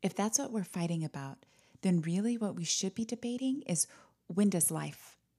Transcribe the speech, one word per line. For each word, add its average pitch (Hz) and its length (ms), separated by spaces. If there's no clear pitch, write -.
If 175 120
that's 214 240
what 277 140
we're 214 120
fighting 170 400
about, 139 420
then 180 200
really 196 360
what 208 180
we 170 100
should - 280
be 226 120
debating 247 580
is, - 240
when 196 220
does 175 200
life 151 480